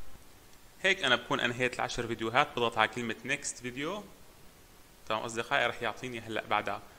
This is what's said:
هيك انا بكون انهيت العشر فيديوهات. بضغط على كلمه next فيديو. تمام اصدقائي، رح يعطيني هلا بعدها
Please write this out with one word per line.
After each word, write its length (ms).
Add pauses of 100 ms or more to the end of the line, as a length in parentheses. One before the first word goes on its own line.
(840)
هيك 220
انا 120
بكون 240
انهيت 340
العشر 320
فيديوهات. 500
بضغط 220
على 100
كلمه 360
next 340
فيديو. 460 (1040)
تمام 140
اصدقائي، 440
رح 160
يعطيني 380
هلا 260
بعدها 340 (180)